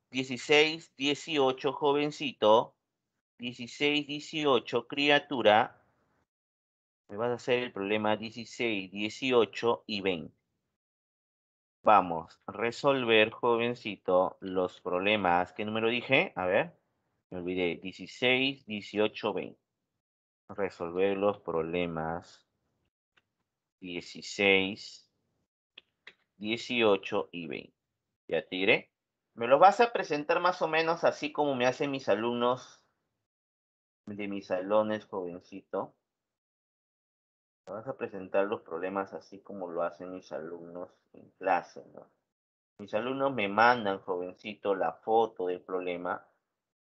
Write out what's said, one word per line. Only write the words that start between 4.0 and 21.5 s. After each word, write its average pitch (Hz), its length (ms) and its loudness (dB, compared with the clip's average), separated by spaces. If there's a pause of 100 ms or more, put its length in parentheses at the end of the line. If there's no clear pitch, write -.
dieciocho, 143 800 0
criatura. 131 920 4 (1300)
Me 101 100 -12
vas 117 120 -2
a 120 60 -2
hacer 123 240 0
el 123 120 -6
problema 107 460 0
dieciséis, 110 720 -6
dieciocho 113 920 0
y 104 160 -6
veinte. 87 340 -4 (1500)
Vamos, 90 640 4
resolver, 113 840 2
jovencito, 113 1080 0
los 92 420 -2
problemas. 90 720 0
¿Qué 107 120 -8
número 110 240 -2
dije? 120 460 0
A 92 100 -4
ver, 127 320 0 (520)
me 92 100 -10
olvidé. 87 380 -4
Dieciséis, 127 880 -2
dieciocho, 104 680 -2
veinte. 73 260 -8 (920)
Resolver 95 680 -2
los 101 220 0
problemas 82 1080 -4 (1300)